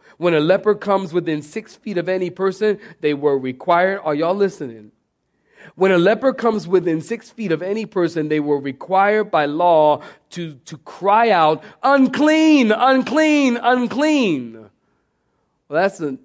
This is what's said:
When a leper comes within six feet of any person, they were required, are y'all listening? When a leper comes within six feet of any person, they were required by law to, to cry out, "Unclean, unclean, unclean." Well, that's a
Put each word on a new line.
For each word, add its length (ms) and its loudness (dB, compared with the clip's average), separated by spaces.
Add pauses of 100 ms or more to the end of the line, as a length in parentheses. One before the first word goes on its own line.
(180)
When 160 0
a 60 2
leper 340 2
comes 400 -4
within 300 -4
six 320 -14
feet 220 -10
of 120 -6
any 220 -4
person, 480 -2 (220)
they 120 0
were 240 0
required, 680 -2
are 120 -2
y'all 180 -2
listening? 580 -6 (840)
When 160 2
a 80 4
leper 340 2
comes 340 -2
within 340 0
six 280 -10
feet 220 -6
of 100 -2
any 240 -6
person, 420 -4
they 120 -2
were 200 -2
required 680 -2
by 160 0
law 560 2 (300)
to, 240 -10 (100)
to 120 -18
cry 520 0
out, 340 2 (200)
"Unclean, 880 4
unclean, 880 2
unclean." 960 0
Well, 1300 -12
that's 200 -2
a 240 -6